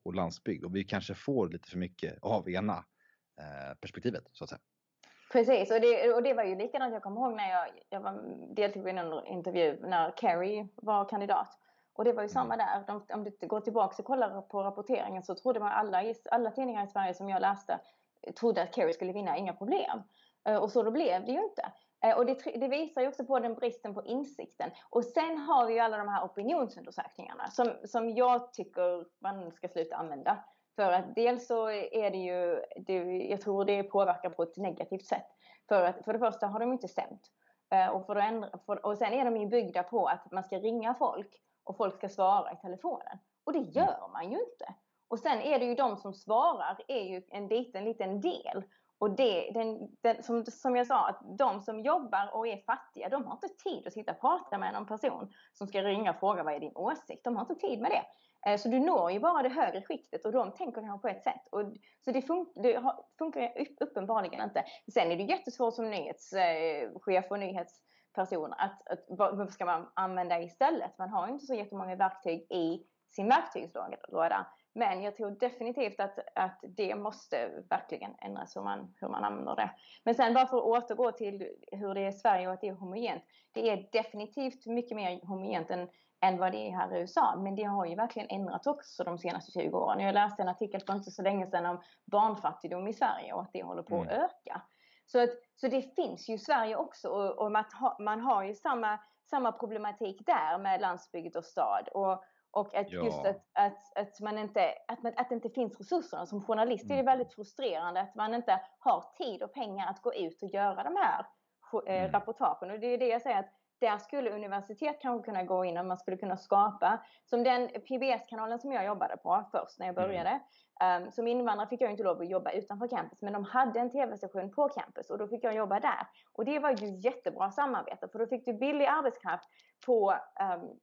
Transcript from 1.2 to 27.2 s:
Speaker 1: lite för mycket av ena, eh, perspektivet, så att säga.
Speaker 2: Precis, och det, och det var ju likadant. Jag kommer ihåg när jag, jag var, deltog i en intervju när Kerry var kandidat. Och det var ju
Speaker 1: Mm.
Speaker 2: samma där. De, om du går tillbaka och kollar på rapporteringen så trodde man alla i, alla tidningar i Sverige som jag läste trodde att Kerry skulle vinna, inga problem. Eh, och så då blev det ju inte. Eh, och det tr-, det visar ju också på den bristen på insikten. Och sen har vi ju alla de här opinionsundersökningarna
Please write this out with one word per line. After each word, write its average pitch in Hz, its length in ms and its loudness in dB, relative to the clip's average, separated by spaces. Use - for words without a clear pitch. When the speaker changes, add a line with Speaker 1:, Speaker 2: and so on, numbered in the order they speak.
Speaker 1:
lite 85 200 -10
för 90 100 -6
mycket - 440 -6
av 95 280 0
ena, 92 340 -2
eh, 69 400 -12
perspektivet, - 520 -6
så - 120 -14
att 73 60 -14
säga. - 100 -14
Speaker 2:
Precis, 226 380 6
och 226 100 4
det, 233 320 6
och 240 100 4
det 262 120 4
var 220 100 2
ju 185 120 -2
likadant. 247 360 -2
Jag 214 100 -6
kommer 202 180 -6
ihåg 247 160 0
när 202 140 -2
jag, 175 160 2
jag 196 120 -6
var, 196 220 -8
deltog 202 340 0
i - 20 -2
en 170 360 -4
intervju 175 540 2
när 165 300 0
Kerry 202 640 0
var 208 340 0
kandidat. 202 500 0
Och - 120 -2
det 240 80 6
var 214 100 0
ju 208 40 -2
Speaker 1:
Mm. 202 80 -8
Speaker 2:
samma 233 220 0
där. 196 300 0
De, 208 280 -8
om 208 100 -4
du 202 220 -10
går 214 140 0
tillbaka 214 380 2
och 208 60 -8
kollar 196 380 0
på 196 200 -4
rapporteringen 196 600 -2
så 185 120 -6
trodde 233 260 0
man 208 120 0
alla 202 320 2
i, 226 100 -2
alla 233 200 2
tidningar 226 340 -2
i 196 40 -8
Sverige 190 260 -2
som 196 140 -8
jag 190 120 0
läste 196 400 0
trodde 220 220 4
att 185 120 -4
Kerry 247 180 4
skulle 185 200 -2
vinna, 185 240 -2
inga 185 180 -2
problem. 226 480 0
Eh, 214 120 4
och 202 140 2
så 233 120 4
då 214 80 4
blev 226 340 2
det 233 80 -4
ju 359 120 2
inte. - 280 -6
Eh, 226 120 8
och 240 100 6
det 262 80 2
tr-, 262 260 -6
det 269 80 0
visar 294 320 0
ju 262 80 4
också 277 160 -4
på 262 140 2
den 233 160 0
bristen 233 400 -4
på 202 100 -8
insikten. - 640 -6
Och 240 140 4
sen 320 340 0
har 285 280 6
vi 226 80 0
ju 226 60 4
alla 220 180 2
de 202 100 -2
här 196 160 0
opinionsundersökningarna - 1300 -4